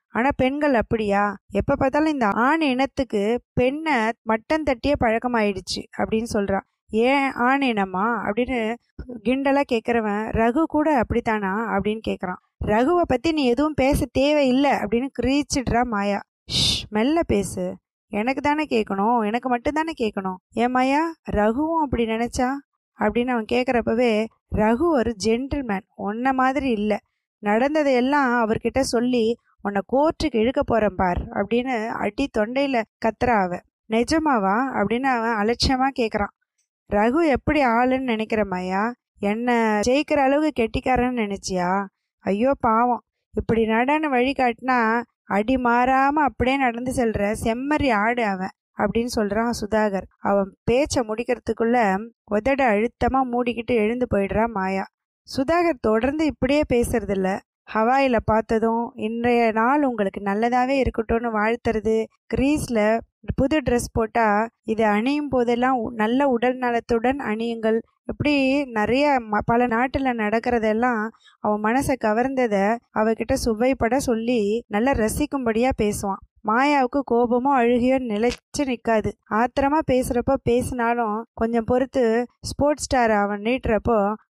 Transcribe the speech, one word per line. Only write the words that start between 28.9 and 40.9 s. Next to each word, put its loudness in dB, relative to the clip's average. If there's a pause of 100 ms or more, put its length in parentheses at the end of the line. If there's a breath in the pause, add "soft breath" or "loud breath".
உன்னை -2
கோர்ட்டுக்கு 0
இழுக்க 2
போறேன் 0
பார்" -2
அப்படின்னு -2 (200)
அடி -4
தொண்டையில -2 (180)
கத்துறா 0
அவ. -2 (300)
"நிஜமாவா?" 0 (160)
அப்படின்னு -2
அவன் -2
அலட்சியமா 0
கேட்குறான். -2 (560)
"ரகு 2
எப்படி 0
ஆளுன்னு 0
நினைக்கிற -2
மாயா? -4 (360)
என்ன -2 (340)
ஜெயிக்கிற 2
அளவுக்கு 2
கெட்டிக்காரன்னு 0